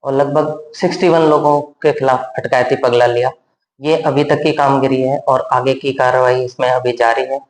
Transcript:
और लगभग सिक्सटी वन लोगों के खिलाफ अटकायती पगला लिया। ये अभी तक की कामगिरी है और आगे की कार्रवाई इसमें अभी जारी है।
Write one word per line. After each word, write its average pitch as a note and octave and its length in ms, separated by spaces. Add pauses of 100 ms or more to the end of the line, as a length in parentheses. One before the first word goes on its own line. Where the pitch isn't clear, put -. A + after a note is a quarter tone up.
और C#3 80
लगभग C#3+ 600
सिक्सटी F3+ 340
वन E3 120
लोगों D3 420
के D3 300
खिलाफ C3 280
अटकायती B2+ 560
पगला B2 300
लिया। A#2+ 240 (500)
ये D3+ 220
अभी C#3+ 220
तक C#3+ 180
की D3+ 100
कामगिरी C3+ 500
है C3+ 160
और C3 340
आगे C3 220
की C3+ 180
कार्रवाई B2+ 520
इसमें B2+ 260
अभी B2 220
जारी A#2+ 300
है। C3+ 280